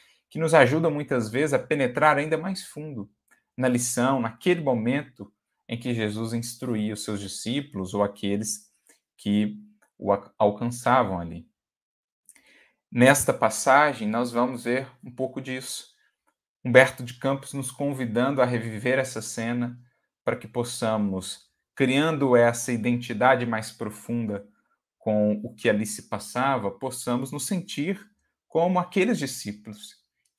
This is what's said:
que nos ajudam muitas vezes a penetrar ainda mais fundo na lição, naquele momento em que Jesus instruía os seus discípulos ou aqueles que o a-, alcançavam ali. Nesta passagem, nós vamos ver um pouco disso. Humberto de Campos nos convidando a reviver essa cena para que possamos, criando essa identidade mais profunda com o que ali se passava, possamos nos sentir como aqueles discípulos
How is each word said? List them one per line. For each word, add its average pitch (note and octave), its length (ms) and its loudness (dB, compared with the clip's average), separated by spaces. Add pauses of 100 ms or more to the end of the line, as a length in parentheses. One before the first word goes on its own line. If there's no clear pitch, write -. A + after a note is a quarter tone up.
(300)
que - 80 -10
nos D#3+ 160 0
ajudam D3+ 380 6
muitas C3+ 400 -2
vezes C#3 220 0
a B2 60 4
penetrar C#3+ 580 2
ainda D#3 200 -2
mais F#3 280 -6
fundo D3 440 -12 (460)
na B2+ 140 0
lição, B2 500 0
naquele E3+ 400 0
momento B2+ 720 -2 (380)
em B2 100 -6
que B2 140 -4
Jesus A2 400 -2
instruía A2+ 600 -4
os - 120 -10
seus G2+ 160 -4
discípulos G2+ 720 -8
ou G#2 100 2
aqueles G2+ 640 -4 (460)
que G#2 420 0 (400)
o G2+ 140 -2
a-, - 260 -2
alcançavam A#2+ 800 0
ali. E2+ 300 -10 (1400)
Nesta C3 420 6
passagem, C3 720 2
nós A#2 280 -2
vamos A#2+ 320 -2
ver B2+ 260 -2 (100)
um B2+ 140 -16
pouco C3 240 -6
disso. C3 560 -10 (640)
Humberto B2+ 440 6
de A#2+ 80 -12
Campos C3+ 400 -4
nos C3+ 180 -8
convidando C3 720 0
a B2 40 6
reviver A#2 540 -2
essa B2+ 220 -6
cena A#2+ 580 -6 (440)
para A#2 120 -2
que - 120 -14
possamos, G#2+ 1040 -4 (240)
criando C#3 600 2
essa A#2+ 360 4
identidade A#2+ 760 2
mais A2 260 -4
profunda G#2+ 720 -6 (540)
com G#2+ 360 2 (100)
o - 100 -10
que - 160 0
ali G#2+ 160 2
se - 240 -10
passava, B2 600 -2
possamos B2+ 600 -6
nos C#3+ 140 -8
sentir F3+ 580 -4 (440)
como F3 320 2
aqueles F#3+ 400 0
discípulos - 760 -10 (440)